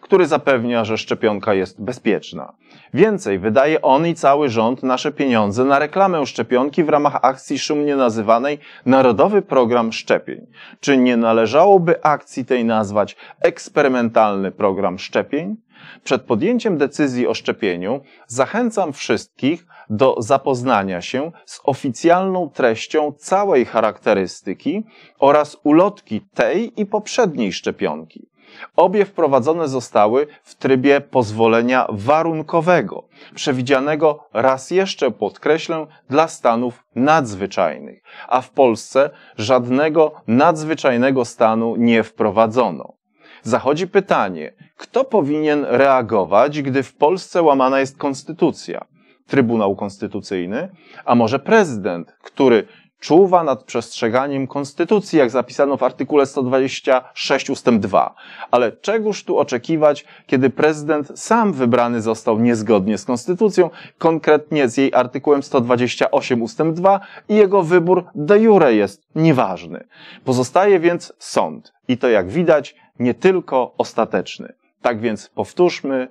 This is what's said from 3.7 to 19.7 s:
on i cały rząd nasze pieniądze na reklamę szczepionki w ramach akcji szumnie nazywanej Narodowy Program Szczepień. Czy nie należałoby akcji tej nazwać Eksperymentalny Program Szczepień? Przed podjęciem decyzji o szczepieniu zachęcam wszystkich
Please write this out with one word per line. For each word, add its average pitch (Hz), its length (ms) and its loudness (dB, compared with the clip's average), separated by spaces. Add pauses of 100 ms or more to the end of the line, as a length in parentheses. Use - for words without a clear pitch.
on 147 260 2
i 165 80 -2
cały 143 340 2
rząd 113 340 -2
nasze 131 280 -2
pieniądze 117 540 0
na 139 140 2
reklamę 160 460 0
szczepionki 127 580 -2
w 147 60 -2
ramach 147 320 0
akcji 135 380 -2
szumnie 147 360 -2
nazywanej 120 640 0 (260)
Narodowy 135 560 4
Program 120 520 0
Szczepień. - 540 -4 (320)
Czy 139 180 2
nie 123 200 2
należałoby 143 840 2
akcji 143 420 -2
tej 123 200 0
nazwać 104 500 -2 (260)
Eksperymentalny 117 1080 0
Program 98 480 -2
Szczepień? 151 560 -4 (480)
Przed - 180 -2
podjęciem 190 560 -2
decyzji 131 500 -2
o 113 60 -2
szczepieniu 101 680 -4 (260)
zachęcam 185 680 -4
wszystkich - 720 -4 (240)